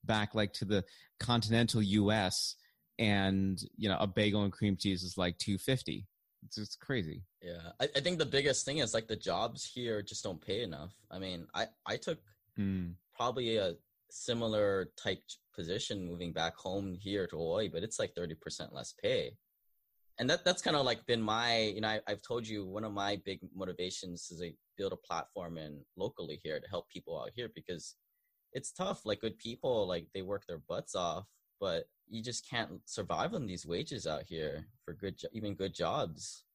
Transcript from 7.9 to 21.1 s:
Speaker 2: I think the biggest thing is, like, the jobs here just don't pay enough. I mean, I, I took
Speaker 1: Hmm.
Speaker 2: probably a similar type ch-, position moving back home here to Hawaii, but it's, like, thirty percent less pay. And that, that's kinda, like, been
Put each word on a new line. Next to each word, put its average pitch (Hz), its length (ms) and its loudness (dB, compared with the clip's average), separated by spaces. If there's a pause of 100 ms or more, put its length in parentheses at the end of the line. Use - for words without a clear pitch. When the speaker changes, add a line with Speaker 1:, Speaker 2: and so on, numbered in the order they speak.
Speaker 2:
I 139 40 4
think 180 180 0
the 151 80 2
biggest 135 400 2
thing 143 120 0
is, 117 140 0
like, 113 160 0
the 110 80 -2
jobs 98 480 -2
here 113 380 -2
just - 220 -8
don't 92 160 -4
pay 107 220 -2
enough. 82 300 -6 (180)
I 92 80 -10
mean, 92 360 -6
I, 101 140 0 (180)
I 113 100 -2
took - 220 -4 (380)
Speaker 1:
Hmm. 95 320 0 (280)
Speaker 2:
probably 117 400 2
a 92 200 2 (340)
similar 107 800 2 (120)
type 98 240 -2
ch-, - 120 -14 (160)
position 95 520 -4
moving 85 280 -4
back 82 200 0
home 95 380 -4
here 95 360 -2
to 80 80 -8
Hawaii, 85 320 0
but 82 140 -4
it's, - 160 -6
like, - 160 -2
thirty 85 200 -4
percent - 400 -10
less 65 180 -8 (100)
pay. 104 340 2 (840)
And 127 100 2
that, 160 160 2
that's 180 160 4
kinda, 147 220 4
like, 120 240 2
been 117 160 4